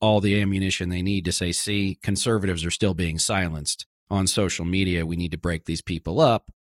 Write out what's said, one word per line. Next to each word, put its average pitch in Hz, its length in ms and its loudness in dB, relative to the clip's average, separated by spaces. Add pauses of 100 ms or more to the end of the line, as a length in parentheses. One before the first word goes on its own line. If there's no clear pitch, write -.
all 107 200 4
the 104 200 2
ammunition 95 480 0
they 90 140 -2
need 98 220 0
to 90 60 0
say, 87 200 -2
'See, 98 500 -2
conservatives 95 640 0
are 85 60 -2
still 98 240 0
being 82 240 -2
silenced 82 680 -2 (240)
on 98 160 2
social 92 400 0
media. 90 400 2
We 85 120 -4
need 87 140 -2
to 82 60 -6
break 82 280 -4
these 82 180 -4
people 85 360 -4
up.'" 123 300 2 (280)